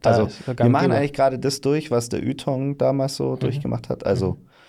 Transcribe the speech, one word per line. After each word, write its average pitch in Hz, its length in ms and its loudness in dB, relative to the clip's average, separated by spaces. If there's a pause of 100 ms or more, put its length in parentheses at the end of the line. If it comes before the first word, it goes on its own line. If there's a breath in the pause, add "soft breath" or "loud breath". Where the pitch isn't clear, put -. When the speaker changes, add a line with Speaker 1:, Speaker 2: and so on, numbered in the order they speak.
Speaker 1:
da 113 80 4
Speaker 2:
Also, 113 160 4
Speaker 1:
ist - 160 -8
er - 60 -14
Speaker 2:
wir 127 60 -4
Speaker 1:
gang 120 120 2
und 123 60 6
Speaker 2:
machen 147 140 4
Speaker 1:
gäbe. - 100 4
Speaker 2:
eigentlich 143 160 0
gerade 135 260 2
das 135 220 -2
durch, 147 320 0
was 120 160 0
der - 180 -4
Ytong 139 520 -2
damals 135 380 0
so 131 180 -2
Speaker 1:
Mhm. 127 40 -6
Speaker 2:
durchgemacht 127 500 -4
hat. - 160 -6
Also, 95 280 0
Speaker 1:
Mhm. - 60 -8 (300 soft breath)